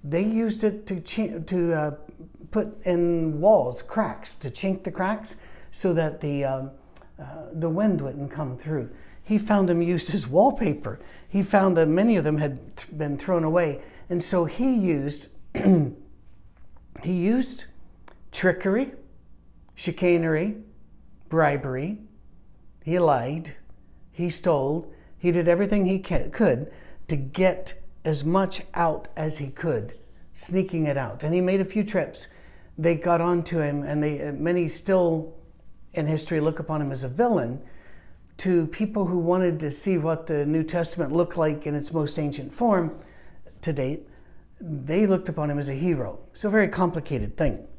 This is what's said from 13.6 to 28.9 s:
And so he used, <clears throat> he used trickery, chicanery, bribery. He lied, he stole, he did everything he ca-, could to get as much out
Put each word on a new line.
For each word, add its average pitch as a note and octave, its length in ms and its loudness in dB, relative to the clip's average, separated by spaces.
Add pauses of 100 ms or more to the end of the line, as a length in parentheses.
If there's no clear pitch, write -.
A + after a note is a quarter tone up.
And F3 120 0
so F3 220 2
he B3+ 300 2
used, D3+ 560 0 (120)
<clears throat> - 140 -16
he E3+ 380 6 (1200)
used G#3+ 520 0 (680)
trickery, G3 580 2 (840)
chicanery, E3+ 840 2 (720)
bribery. C#3+ 680 0 (840)
He F3 160 0
lied, D3+ 560 2 (560)
he F3 180 -2
stole, D#3 640 0 (260)
he F3 140 2
did E3+ 160 4
everything G3 380 4
he F#3+ 140 2
ca-, D#3 300 0
could D3 440 2 (360)
to D#3+ 60 2
get C#3+ 580 0 (300)
as D3 220 0
much F#3+ 360 2 (120)
out E3 420 0